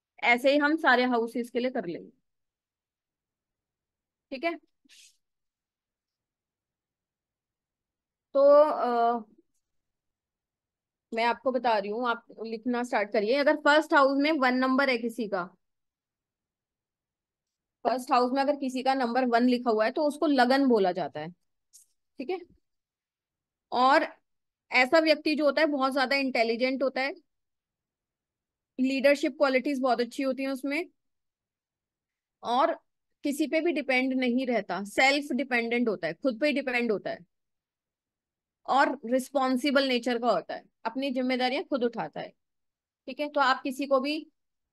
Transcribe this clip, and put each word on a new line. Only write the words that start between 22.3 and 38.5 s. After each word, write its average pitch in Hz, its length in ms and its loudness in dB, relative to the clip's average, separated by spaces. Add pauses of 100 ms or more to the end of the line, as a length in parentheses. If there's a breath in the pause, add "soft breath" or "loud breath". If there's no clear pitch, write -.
और 262 340 4 (640)
ऐसा 254 300 4
व्यक्ति 302 340 0
जो 294 100 -2
होता 277 160 2
है 320 80 4
बहुत 269 240 -2
ज्यादा 262 240 0
intelligent 254 680 -2
होता 262 180 -2
है, 277 120 -4 (1700)
Leadership 269 580 0
qualities 269 440 0
बहुत 240 200 0
अच्छी 247 220 -6
होती 262 200 -4
हैं 269 80 -4
उसमें, 277 320 -6 (1600)
और 262 300 0 (500)
किसी 294 240 -2
पे 320 140 0
भी 339 120 0
depend 262 420 -2
नहीं 254 320 -2
रहता, 202 380 -4
Self 285 480 0
dependent 240 560 -2
होता 175 180 -4
है, 156 80 -6
खुद 247 240 -4
पे 302 140 0
डिपेंड 247 380 -2
होता 180 180 -4
है, 113 100 -10 (1500)